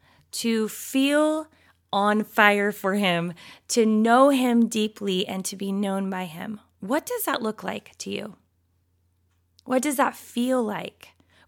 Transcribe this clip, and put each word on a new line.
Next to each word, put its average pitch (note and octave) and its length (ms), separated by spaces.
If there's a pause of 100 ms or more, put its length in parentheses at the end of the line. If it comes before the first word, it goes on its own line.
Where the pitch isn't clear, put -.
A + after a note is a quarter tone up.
(320)
to A3 360
feel D4+ 760 (440)
on G#3 320
fire G#3 500
for G3 240
him, F3 360 (360)
to A3+ 180
know A#3 420
him B3 400
deeply G#3+ 580
and F#3+ 200
to G3 100
be G3 160
known G3 380
by F#3 160
him. F#3 340 (200)
What B3+ 260
does A#4+ 180
that C#4 160
look A3 240
like - 340
to - 120
you? G3+ 260 (1300)
What B3+ 160
does C4+ 160
that C4 180
feel B3+ 480
like? - 480 (380)